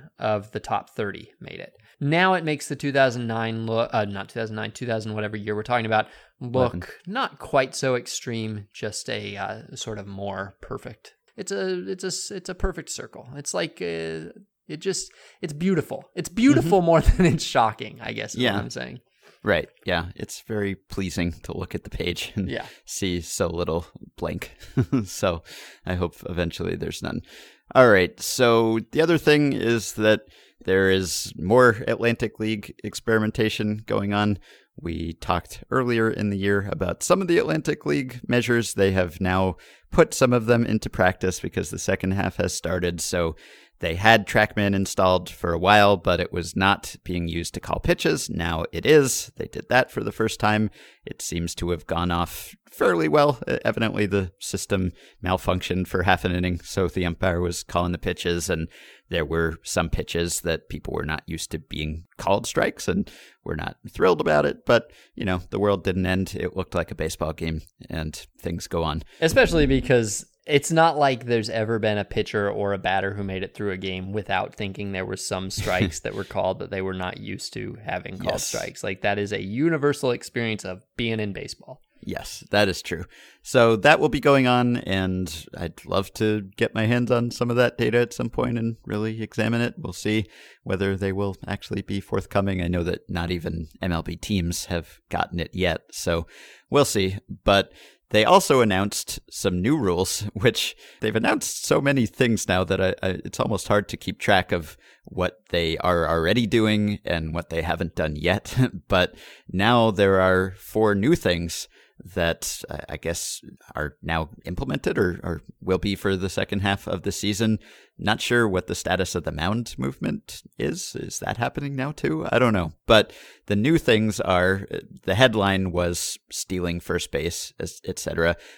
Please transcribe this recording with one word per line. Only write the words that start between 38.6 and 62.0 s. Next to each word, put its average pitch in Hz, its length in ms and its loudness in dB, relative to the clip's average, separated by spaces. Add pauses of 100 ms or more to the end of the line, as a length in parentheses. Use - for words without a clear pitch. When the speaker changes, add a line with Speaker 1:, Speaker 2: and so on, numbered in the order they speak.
Speaker 2:
They 98 160 4
have 90 280 0
now 92 360 0 (360)
put - 220 6
some 123 200 4
of 117 120 2
them 117 200 4
into 107 240 0
practice 92 500 2
because 90 320 -4
the - 80 -8
second 95 320 0
half 98 260 -2
has - 160 0
started. 87 480 -2
So 85 340 -2 (440)
they 85 160 -2
had 110 320 6
TrackMan 104 480 2
installed 92 540 2
for - 220 -6
a 82 80 -2
while, 101 380 8
but 87 220 0
it 90 120 -4
was 87 240 -6
not 95 480 0
being 87 240 -4
used 85 280 -6
to - 40 -6
call - 200 -4
pitches. 156 500 0
Now 82 420 -4
it - 140 -6
is. 139 520 4
They 113 100 -8
did - 220 -12
that 127 220 2
for 107 120 -6
the 107 80 -4
first - 280 -4
time. 107 300 2 (360)
It - 160 -14
seems 85 340 -6
to 87 160 -4
have 85 160 -6
gone 87 240 -2
off - 440 -4 (140)
fairly 170 380 0
well. 147 320 4 (100)
E-, 131 160 0
evidently, 110 400 0
the 95 340 0
system 95 520 -2 (340)
malfunctioned 92 600 0
for 92 160 0
half 90 200 4
an 92 80 0
inning, 90 280 -2
so - 280 -2
the 90 200 -4
umpire 87 340 0
was 87 220 -4
calling 87 280 -2
the 87 60 -4
pitches, 87 540 -2
and 82 160 -2 (420)
there 85 160 0
were 82 380 -2
some - 260 -2
pitches - 520 -2
that 82 280 -4
people - 240 -10
were 76 100 -4
not 76 220 -6
used 80 260 -8
to 80 80 -6
being 78 460 -8 (120)